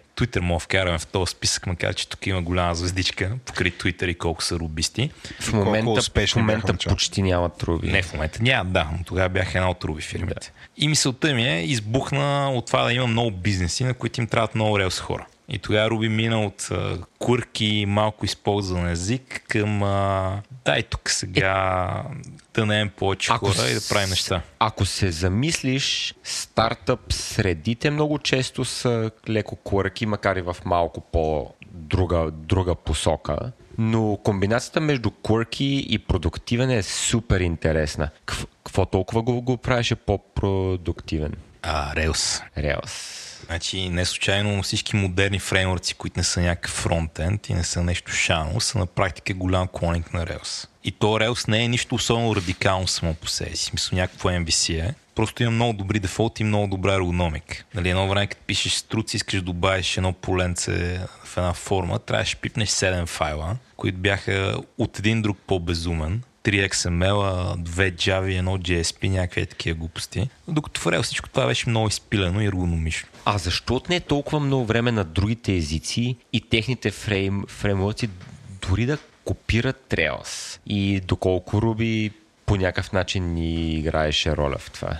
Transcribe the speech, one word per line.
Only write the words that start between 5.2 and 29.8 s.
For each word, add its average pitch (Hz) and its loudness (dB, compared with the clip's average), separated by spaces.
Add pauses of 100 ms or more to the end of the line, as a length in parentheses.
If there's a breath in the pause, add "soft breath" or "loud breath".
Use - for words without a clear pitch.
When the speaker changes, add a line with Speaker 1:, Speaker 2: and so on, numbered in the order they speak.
Speaker 2:
В - -6
Speaker 3:
И - -4
колко 104 4
Speaker 2:
момента, 110 2
в 107 4
Speaker 3:
успешни - 2
бяха 110 4
Speaker 2:
момента 107 2
Speaker 3:
начало. 92 2
Speaker 2:
почти - 0
нямат 87 2
Руби. 82 0
Speaker 1:
Не, 95 4
в 87 -4
момента 80 -4
няма, 120 2
да, 82 2
но 90 -4
тогава 92 0
бяха 92 0
една 92 2
от - -4
Руби 80 -4
фирмите. - -8
Speaker 2:
Да. - -8
Speaker 1:
И 147 4
мисълта 143 2
ми 117 2
е, 165 0
избухна 139 0
от 120 -2
това 131 4
да 120 2
има 127 2
много 117 2
бизнеси, 90 0
на 127 2
които 120 -4
им 110 -2
трябват 113 2
много 107 2
Rails 92 0
хора. - -6 (240)
И 110 -4
тогава 107 2
Руби 113 0
мина 110 2
от, - -6
а, 95 -2 (220)
курки, 107 2
малко 107 2
използван 95 0
език 92 -2
към, 104 0
а, 98 0 (240)
„Дай 131 2
тук - -6
сега 95 0 (500)
да 113 2
наем 104 2
повече 98 0
Speaker 2:
Ако 117 2
Speaker 1:
хора 101 2
и 123 2
да 110 0
Speaker 2:
с-, - -4
Speaker 1:
правим 101 2
неща.“ 92 -2 (180)
Speaker 2:
ако 110 0
се 95 0
замислиш, 127 0 (100)
стартъп - -2 (100)
средите 98 0
много 151 0
често 131 0
са 113 0 (180)
леко 107 -2
курки, 98 0